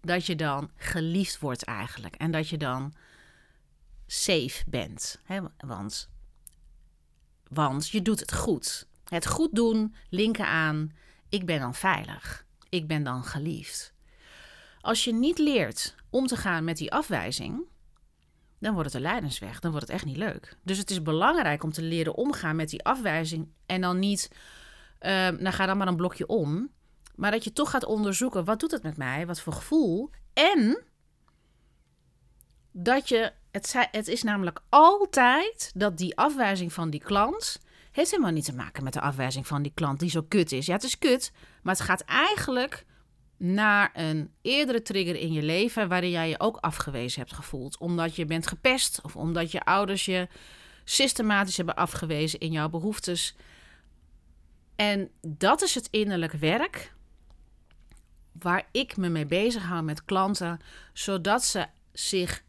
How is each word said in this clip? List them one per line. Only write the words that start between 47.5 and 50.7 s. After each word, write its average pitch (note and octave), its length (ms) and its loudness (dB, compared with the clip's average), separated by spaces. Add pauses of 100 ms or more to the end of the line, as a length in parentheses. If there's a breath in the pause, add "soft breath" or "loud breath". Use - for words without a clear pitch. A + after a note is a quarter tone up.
Omdat E3+ 380 -2
je E3 100 -2
bent E3 220 -2
gepest - 540 2
of D#3 140 -12
omdat E3 360 -2
je F#3 120 -4
ouders G3 420 2
je F3+ 220 0 (560 loud breath)